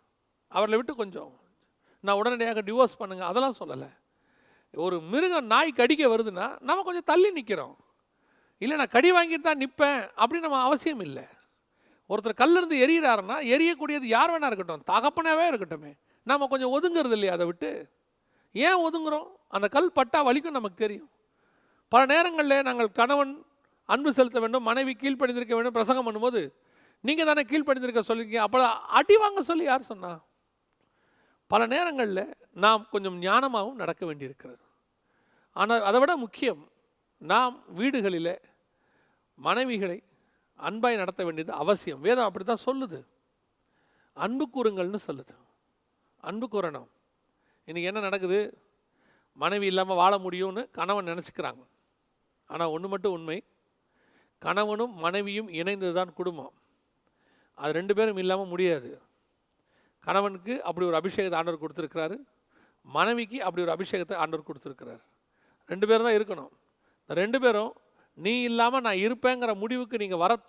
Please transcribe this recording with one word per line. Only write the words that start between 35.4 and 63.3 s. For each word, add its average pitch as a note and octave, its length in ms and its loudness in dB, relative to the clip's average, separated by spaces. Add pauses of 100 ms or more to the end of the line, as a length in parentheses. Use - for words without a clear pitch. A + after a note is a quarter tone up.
ஆனால் A3 300 2
அதை G#3 180 4
விட E4 160 4
முக்கியம், A3 520 -6 (500)
நாம் A#3+ 460 0 (120)
வீடுகளிலே G3 640 -2 (1040)
மனைவிகளை G3 640 -2 (500)
அன்பாய் A3+ 400 -2
நடத்த F#3 280 -4
வேண்டியது D#3+ 280 -6
அவசியம். D#3 480 -2
வேதம் A#3 240 2
அப்படி F#3+ 200 -6
தான் A3 220 -4
சொல்லுது, B3 400 -6 (1040)
"அன்பு A#3+ 420 -4
கூறுங்கள்னு" G3+ 520 -2
சொல்லுது. C3+ 320 -14 (840)
அன்பு G#3+ 260 -8
கூறணும். E3 420 -6 (760)
இன்னைக்கு E3+ 280 -6
என்ன G#3+ 80 -6
நடக்குது? G3 580 -2 (760)
மனைவி G3 340 -2
இல்லாம F#3+ 280 0
வாழ F#3 240 6
முடியும்னு F#3 520 -6
கணவன் F#3+ 360 -4
நினைச்சுக்கிறாங்க. D#3+ 600 -10 (800)
ஆனா E3 240 -4
ஒண்ணு E3+ 180 -6
மட்டும் G3 240 -4
உண்மை, E3 320 -8 (960)
கணவனும் G#3 560 -2
மனைவியும் G3+ 540 -4
இணைந்தது F3+ 440 -4
தான் F3+ 200 -2
குடும்பம். E3+ 400 -8 (1000)
அது D3 180 -4
ரெண்டு F#3+ 220 -2
பேரும் G#3+ 220 2
இல்லாம F#3 280 0
முடியாது. F3 580 -2 (960)
கணவனுக்கு G3 600 -2
அப்படி F3 240 -2
ஒரு E3 100 0
அபிஷேகத்தை F#3 380 -2
ஆண்டவர் D#3+ 380 -4
கொடுத்திருக்கிறாரு, E3 460 -6 (640)
மனைவிக்கு G#3+ 640 -2